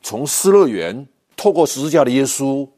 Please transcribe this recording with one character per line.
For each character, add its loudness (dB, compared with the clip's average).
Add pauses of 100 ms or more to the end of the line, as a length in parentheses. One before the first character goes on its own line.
从 -8
失 0
乐 6
园， -4 (300)
透 2
过 2
十 -8
字 -4
架 4
的 -2
耶 2
稣 -4 (120)